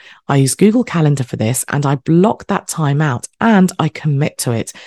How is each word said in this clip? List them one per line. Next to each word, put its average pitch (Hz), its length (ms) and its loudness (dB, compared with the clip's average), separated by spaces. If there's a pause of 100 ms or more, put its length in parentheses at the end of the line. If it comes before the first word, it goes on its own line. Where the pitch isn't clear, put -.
(300)
I 139 80 2
use 135 180 2
Google 220 300 2
Calendar 147 400 0
for - 100 -12
this 113 320 -2
and 143 180 -2
I 139 100 0
block 170 520 0
that - 220 -6
time 147 320 -2
out 139 260 -2 (140)
and 196 360 4
I 160 120 -2
commit 147 500 -2
to 120 140 -4
it - 180 -6 (160)